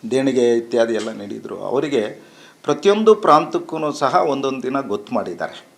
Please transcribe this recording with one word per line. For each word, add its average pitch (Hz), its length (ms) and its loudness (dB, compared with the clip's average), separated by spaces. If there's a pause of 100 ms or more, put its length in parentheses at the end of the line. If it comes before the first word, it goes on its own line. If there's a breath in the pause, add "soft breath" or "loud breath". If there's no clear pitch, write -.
(100)
ದೇಣಿಗೆ 127 460 2
ಇತ್ಯಾದಿ 117 380 0
ಎಲ್ಲ 110 160 -4
ನೀಡಿದ್ರು, 104 480 -12 (140)
ಅವರಿಗೆ 139 300 0 (600 loud breath)
ಪ್ರತಿಯೊಂದು 208 520 4
ಪ್ರಾಂತಕ್ಕೂ 160 760 2
ಸಹ 139 220 0
ಒಂದೊಂದು 139 480 0
ದಿನ 131 180 -2
ಗೊತ್ತು 104 340 -6
ಮಾಡಿದ್ದಾರೆ. 87 420 -6 (220)